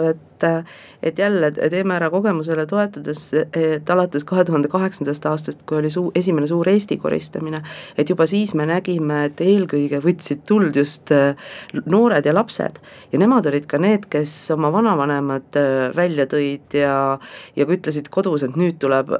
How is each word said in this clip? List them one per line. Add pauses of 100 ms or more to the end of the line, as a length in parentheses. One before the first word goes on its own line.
et,
äh, (400)
et
jälle
teeme
ära
kogemusele
toetudes, (260)
et
alates
kahe
tuhande
kaheksandast
aastast,
kui
oli
suu-,
esimene
suur
Eesti
koristamine, (400)
et
juba
siis
me
nägime, (100)
et
eelkõige
võtsid
tuld
just,
äh, (480)
noored
ja
lapsed. (340)
Ja
nemad
olid
ka
need,
kes (240)
oma
vanavanemad, (100)
äh,
välja
tõid
ja, (560)
ja
ütlesid
kodus,
et
nüüd
tuleb,